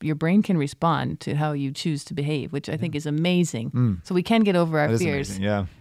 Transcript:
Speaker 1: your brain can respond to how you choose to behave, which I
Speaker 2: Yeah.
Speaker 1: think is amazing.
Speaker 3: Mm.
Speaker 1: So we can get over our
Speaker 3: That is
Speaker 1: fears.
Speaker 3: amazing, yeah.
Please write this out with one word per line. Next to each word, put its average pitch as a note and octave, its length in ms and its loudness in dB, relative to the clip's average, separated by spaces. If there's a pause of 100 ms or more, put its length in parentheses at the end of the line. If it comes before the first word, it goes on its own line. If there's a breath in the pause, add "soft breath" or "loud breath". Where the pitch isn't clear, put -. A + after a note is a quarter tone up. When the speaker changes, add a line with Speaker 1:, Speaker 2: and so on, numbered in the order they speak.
Speaker 1:
your D#3 120 -2
brain E3 300 2
can G3 120 0
respond D3 680 0
to - 120 -4
how D3+ 200 0
you C#3 180 -4
choose D3+ 340 -4
to - 80 -12
behave, D3 400 -4
which C#3+ 160 -6
I - 40 -4
Speaker 2:
Yeah. D#3 40 -4
Speaker 1:
think E3 160 -4
is D3 140 -4
amazing. D3+ 640 0
Speaker 3:
Mm. A#2 340 0
Speaker 1:
So - 80 -6
we F3+ 80 4
can A3+ 200 4
get G3+ 140 4
over E3 240 2
our D3 100 4
Speaker 3:
That A2+ 40 2
is A#2 80 2
Speaker 1:
fears. C#3+ 280 0
Speaker 3:
amazing, G2 160 -6
yeah. G2+ 200 0 (160)